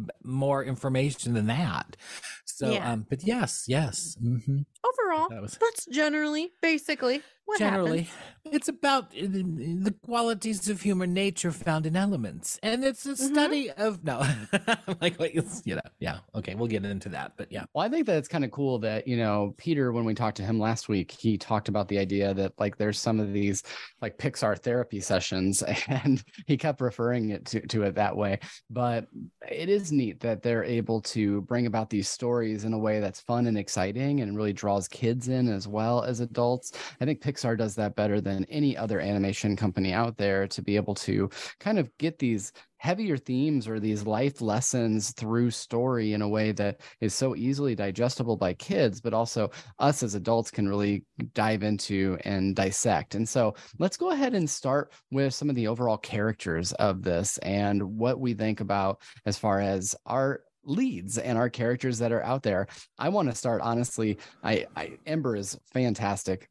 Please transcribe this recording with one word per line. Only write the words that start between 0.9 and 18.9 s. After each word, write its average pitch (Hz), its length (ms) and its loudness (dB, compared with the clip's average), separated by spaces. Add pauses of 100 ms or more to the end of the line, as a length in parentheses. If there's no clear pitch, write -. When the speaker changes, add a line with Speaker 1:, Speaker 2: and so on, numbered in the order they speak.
Speaker 1:
than 107 140 2
that. 123 500 -2 (480)
So, - 260 -2
Speaker 2:
Yeah. 175 220 0
Speaker 1:
um, 110 160 -4
but 135 180 -4
yes, 226 400 0
yes. 135 560 0
Mm-hmm. 123 360 0 (260)
Speaker 2:
Overall, 381 440 2
Speaker 1:
That 226 120 -8
was - 180 -8
Speaker 2:
that's 453 280 0
generally, 302 760 0
basically 294 600 0 (220)
what 415 140 0
Speaker 1:
Generally, 185 460 2
Speaker 2:
happened. - 500 -10
Speaker 1:
it's - 140 0
about, 269 380 2
uh, 117 180 -12
the, 196 180 0 (400)
the 196 140 0 (100)
qualities 226 640 0
of 196 140 -4
human 185 320 2
nature 190 360 0
found 156 360 0
in 160 80 0
elements. 180 680 -2
And 233 240 0
it's 262 220 -2
a - 60 -4
Speaker 2:
Mm-hmm. 269 200 0
Speaker 1:
study 294 380 2
of, 202 320 -2
no, 135 160 -2
<laughs> 160 840 0
like, 175 180 0
like, 160 140 0
it's, - 320 -4
you 95 100 -2
know, 76 60 -2 (180)
yeah. - 200 -4 (160)
Okay, 104 180 -6
we'll 113 140 -2
get 104 180 0
into 101 240 -6
that, 69 280 -8
but - 140 -12
yeah. 104 220 -10
Speaker 3:
Well, 151 100 0
I 220 60 0
think 311 160 0
that 190 120 4
it's 143 100 -2
kinda 143 220 -2
cool 131 300 0
that, 110 280 -2